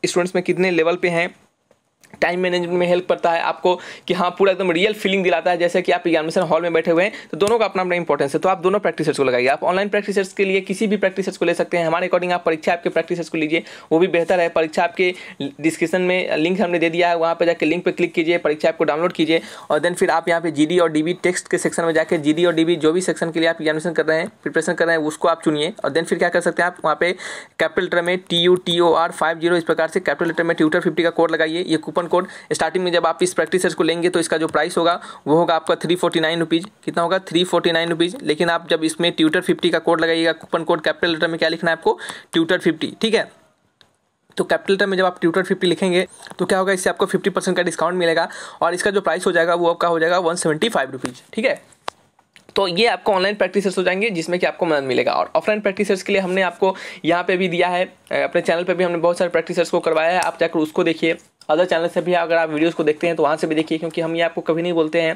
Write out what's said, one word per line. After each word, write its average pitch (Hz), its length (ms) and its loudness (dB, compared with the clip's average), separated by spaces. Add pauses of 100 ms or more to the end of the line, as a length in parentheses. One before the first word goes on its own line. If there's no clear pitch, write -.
students 180 300 -2
में 180 80 0
कितने 180 280 0
level 165 240 2
पे 175 140 -2
हैं, 170 260 -2 (840)
time 175 180 0
management 180 400 0
में 175 80 2
help 180 220 0
करता 175 220 0
है 165 100 0
आपको 175 320 0 (340)
कि 180 60 0
हाँ 180 240 0
पूरा 190 140 4
एकदम 185 200 0
real 196 220 0
feeling 196 300 -2
दिलाता 175 280 2
है, 175 60 0
जैसे 175 240 2
कि 180 100 -2
आप 170 160 0
एग्जामिनेशन 160 340 0
हॉल 160 200 2
में 175 120 -2
बैठे 165 180 2
हुए 170 120 4
हैं। 214 80 0 (200)
तो 165 60 -8
दोनों 208 220 2
का 214 60 2
अपना 185 160 -4
अपना 180 140 0
importance 147 380 0
है, 156 60 0
तो 185 100 2
आप 170 80 2
दोनों 185 220 0
प्रैक्टिस 170 260 -2
सेट्स 143 140 0
को 139 40 2
लगाइए। 123 240 2
आप 139 160 2
online 190 260 0
प्रैक्टिस 202 260 -2
सेट्स 190 180 -2
के 196 120 0
लिए 190 160 0
किसी 202 260 -2
भी 202 100 0
प्रैक्टिस 190 280 -2
सेट्स 185 120 -6
को 175 80 0
ले 170 80 2
सकते 170 240 -2
हैं, 165 100 0
हमारे 175 200 0
according 180 260 0
आप 175 120 -2
परीक्षा 165 280 0
ऐप 170 100 -4
के 180 60 0
प्रैक्टिस 170 280 -2
सेट्स 165 120 -6
को 170 80 -4
लीजिए, 156 260 0 (280)
वो 160 80 4
भी 185 80 4
बेहतर 185 320 2
है। 170 100 2
परीक्षा 165 340 0
आपके 180 300 0 (280)
description 160 600 -2
में 180 360 0
link 180 240 0
हमने 175 180 0
दे 165 100 2
दिया 170 200 2
है, 170 80 2
वहाँ 165 180 2
पे 170 100 0
जाके 165 200 0
link 165 200 0
पे 180 60 2
click 170 220 -2
कीजिए, 170 240 0
परीक्षा 151 320 0
ऐप 160 80 -4
को 165 60 0
download 160 300 0
कीजिए 160 280 2 (280)
और 151 100 2
then 170 160 -2
फिर 175 140 2
आप 165 200 0
यहाँ 170 120 0
पे 170 100 -2
जीडी 151 280 2
और 165 120 2
डीबी 156 220 -2
text 180 340 -4
के 175 100 0
section 175 280 -2
में 165 80 0
जाके 165 240 0
जीडी 156 280 2
और 170 80 2
डीबी 165 220 2
जो 156 180 2
भी 180 80 0
section 170 300 -2
के 165 80 -4
लिए 165 100 2
आप 165 120 -4
examination 156 320 -2
कर 151 120 0
रहे 160 140 2
हैं, 180 120 -6 (120)
preparation 160 300 -2
कर 165 120 0
रहे 165 120 2
हैं, 156 60 -2
उसको 151 240 -2
आप 165 160 0
चुनिए 156 300 0 (120)
और 139 80 -2
then 165 120 0
फिर 175 120 -2
क्या 175 120 2
कर 175 120 0
सकते 170 200 0
हैं 175 60 2
आप 175 180 -6
वहाँ 151 140 2
पे 180 120 2 (480)
capital 170 240 0
letter 175 180 0
में 180 180 0
टी 170 180 -4
यू 180 180 6
टी 175 240 -2
ओ 170 140 4
आर 165 180 2
फ़ाइव 165 280 -2
ज़ीरो, 170 160 2
इस 165 80 0
प्रकार 160 240 0
से 185 120 -2
capital 160 280 -2
letter 165 160 -2
में 170 140 0
Tutor 165 220 2
fifty 175 240 0
का 170 60 2
कोड 165 220 2
लगाइए। 160 320 -2
ये 156 140 -2
coupon 170 300 -4
code 185 200 0 (260)
starting 180 300 -2
में 180 80 0
जब 170 140 2
आप 165 160 0
इस 180 120 0
practice 175 280 0
सेट्स 175 140 0
को 180 80 0
लेंगे 170 260 0
तो 180 100 0
इसका 165 180 0
जो 160 100 -2
price 160 300 -2
होगा 170 220 2 (280)
वो 147 80 4
होगा 170 200 4
आपका 160 200 0
थ्री 165 200 0
फ़ोर्टी 170 240 0
नाइन 160 200 0
रुपीज़, 165 260 0 (200)
कितना 170 180 -2
होगा, 185 160 0
थ्री 180 240 -2
फ़ोर्टी 170 280 0
नाइन 165 180 0
रुपीज़। 170 340 0
लेकिन 160 260 0
आप 170 200 -2
जब 160 140 0
इसमें 170 280 0
tutor 165 300 2
fifty 170 280 0
का 165 100 2
code 165 220 2
लगाइएगा, 165 300 2
coupon 165 320 -4
code 170 180 0
capital 170 300 0
letter 160 160 0
में 165 120 -4
क्या 160 100 2
लिखना 165 220 -2
है 160 60 0
आपको, 214 200 0 (360)
ट्यूटर 170 260 2
फिफ्टी, 156 420 -2
ठीक 220 120 2
है। 196 140 0 (1120)
तो 175 60 -2
capital 170 300 0
letter 196 120 2
में 190 120 -2
जब 185 80 2
आप 180 160 -2
ट्यूटर 175 220 2
फिफ्टी 185 240 -2
लिखेंगे 180 400 0 (320)
तो 180 60 0
क्या 190 140 2
होगा, 190 140 2
इससे 185 160 0
आपको 196 160 0
फिफ्टी 190 240 -2
परसेंट 185 280 -2
का 175 60 0
discount 170 320 -2
मिलेगा 165 320 2 (340)
और 170 120 2
इसका 196 180 -2
जो 196 100 0
price 180 240 -2
हो 190 60 2
जाएगा 170 240 4
वो 170 140 2
आपका 170 180 0
हो 170 120 2
जाएगा 175 200 2
वन 170 160 0
सेवेंटी 165 340 0
फ़ाइव 135 220 -2
रुपीज़, 131 300 -10 (120)
ठीक 220 120 -4
है। 180 160 -2 (960)
तो 196 120 2
ये 180 200 2
आपको 208 260 0
online 190 220 2
प्रैक्टिस 196 280 0
सेट्स 190 140 -2
हो 190 60 -2
जाएंगे 190 260 0
जिसमें 175 300 -2
कि 180 60 0
आपको 165 200 -2
मदद 147 180 0
मिलेगा। 123 300 0
और - 220 -2
offline 214 260 0
प्रैक्टिस 202 260 -2
सेट्स 190 160 0
के 202 100 -4
लिए 190 80 2
हमने 185 200 -2
आपको 185 340 0 (300)
यहाँ 175 180 2
पे 185 140 0
भी 185 100 0
दिया 175 200 0
है, 180 180 0
अ, - 300 -10
अपने 143 260 0
channel 170 220 0
पे 180 100 -2
भी 175 100 0
हमने 170 140 0
बहुत 175 200 2
सारे 180 120 0
प्रैक्टिस 165 260 -2
सेट्स 170 140 0
को 175 100 0
करवाया 160 320 2
है, 180 80 2
आप 170 200 -2
जाकर 165 200 0
उसको 156 240 0
देखिए। 165 340 0 (320)
Other 165 160 4
चैनल 175 220 0
से 175 140 -2
भी 175 120 -2
अगर 170 220 0
आप 165 140 2
videos 160 260 0
को 170 80 -2
देखते 151 240 0
हैं 165 80 0
तो 160 80 0
वहाँ 151 120 2
से 156 120 -4
भी 156 80 -2
देखिए, 156 220 -2
क्योंकि 165 240 -6
हम 165 140 -4
ये 165 60 -2
आपको 165 200 -2
कभी 165 200 -2
नहीं 175 120 -2
बोलते 165 280 0
हैं 160 140 0